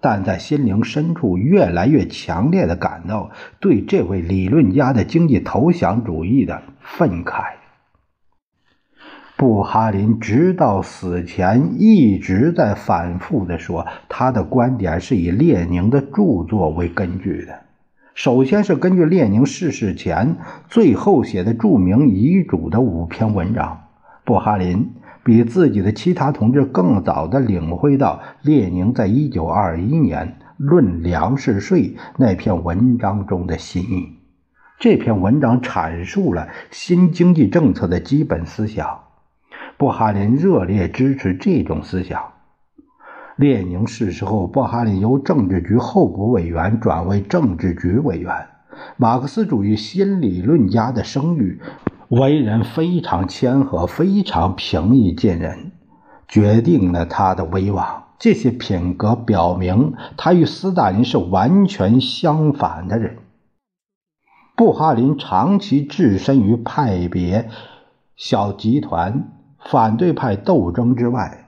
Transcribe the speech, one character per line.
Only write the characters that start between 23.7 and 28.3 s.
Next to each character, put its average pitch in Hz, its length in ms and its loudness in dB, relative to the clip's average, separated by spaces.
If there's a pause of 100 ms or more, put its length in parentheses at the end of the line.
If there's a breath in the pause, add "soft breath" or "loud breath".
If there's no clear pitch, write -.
布 107 140 2
哈 107 180 0
林 92 360 -2 (320 loud breath)
比 117 180 6
自 139 280 4
己 101 120 0
的 98 80 2
其 175 240 0
他 147 160 -2
同 113 220 2
志 139 120 4
更 95 380 0
早 80 240 -2
地 117 140 0
领 87 360 -2
会 143 200 2
到 131 240 0 (220 loud breath)